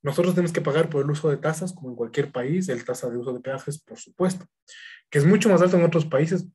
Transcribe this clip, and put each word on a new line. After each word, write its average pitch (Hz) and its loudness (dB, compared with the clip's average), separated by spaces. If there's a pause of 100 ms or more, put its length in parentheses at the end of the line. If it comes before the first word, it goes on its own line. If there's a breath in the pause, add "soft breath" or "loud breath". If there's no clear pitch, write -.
Nosotros 175 0
tenemos 175 2
que - -2
pagar 151 0
por 143 0
el 143 -2
uso 147 -2
de 139 0
tasas, 185 -4
como 127 -14
en 120 -12
cualquier 117 -4
país, 156 -2
el 117 -4
tasa 123 -6
de 120 -6
uso 123 -6
de 123 -8
peajes, 135 -8
por - -20
supuesto, - -4 (640 loud breath)
que - 0
es 143 4
mucho 208 6
más 175 6
alto 180 4
en 170 4
otros 165 2
países 160 0